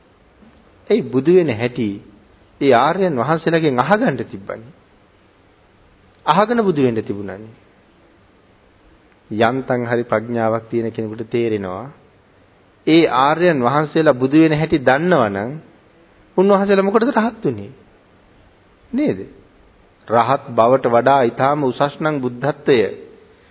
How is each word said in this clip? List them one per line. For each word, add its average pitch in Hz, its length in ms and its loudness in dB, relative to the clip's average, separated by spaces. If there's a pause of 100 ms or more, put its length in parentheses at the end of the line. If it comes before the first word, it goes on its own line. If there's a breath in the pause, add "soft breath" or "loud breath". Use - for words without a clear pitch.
(880)
ඇයි 240 140 0
බුදු 131 300 0
වෙන 175 200 4
හැටි 120 360 -4 (720)
ඒ 139 140 4
ආර්යයන් 165 400 2
වහන්සේලාගෙන් 156 640 0
අහගන්න 180 440 0
තිබ්බනේ. 107 480 -14 (1500)
අහගෙන 214 340 2
බුදු 180 220 0
වෙන්න 117 180 0
තිබුණානේ. 104 540 -10 (1800)
යන්තම් 123 520 -2
හරි 120 200 -2
ප්‍රඥාවක් 113 640 -2
තියෙන 113 260 -4
කෙනෙකුට 110 360 -8
තේරෙනවා 110 640 -4 (1000)
ඒ 160 180 6 (100)
ආර්යයන් 156 440 2
වහන්සේලා 147 540 0
බුදු 131 240 0
වෙන 160 160 6
හැටි 156 260 0
දන්නවනම් 127 720 0 (840)
උන්වහන්සේලා 196 460 2
මොකටද 220 300 0
රහත් 226 320 -4
උනේ? 104 260 -8 (1200)
නේද? 226 280 -2 (880)
රහත් 117 420 2
බවට 131 380 2
වඩා 127 340 4
ඊටාම 135 420 0
උසස් 139 320 -2
නම් 156 220 -4
බුද්ධත්වය. 131 600 -2 (720 soft breath)